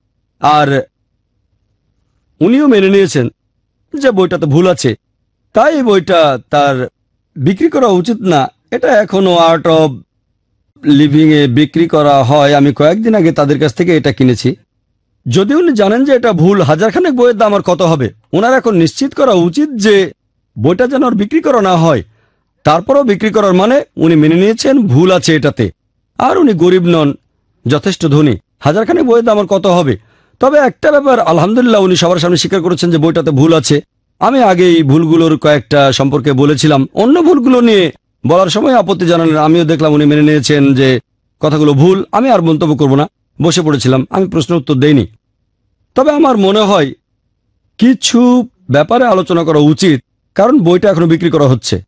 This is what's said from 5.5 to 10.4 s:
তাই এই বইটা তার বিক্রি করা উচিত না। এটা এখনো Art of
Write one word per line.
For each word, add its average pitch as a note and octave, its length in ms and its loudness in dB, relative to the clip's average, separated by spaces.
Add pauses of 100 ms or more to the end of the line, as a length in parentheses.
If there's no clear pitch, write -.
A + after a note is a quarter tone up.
তাই D4 240 0
এই C4+ 60 -2
বইটা E3+ 560 0 (120)
তার C#3 380 -2 (480)
বিক্রি F#3+ 340 -2
করা C#4 160 0
উচিত G3 340 -2
না। D#3 280 -2 (220)
এটা B3 320 0
এখনো F#3+ 360 0
Art E3 260 0
of D#3+ 260 2 (960)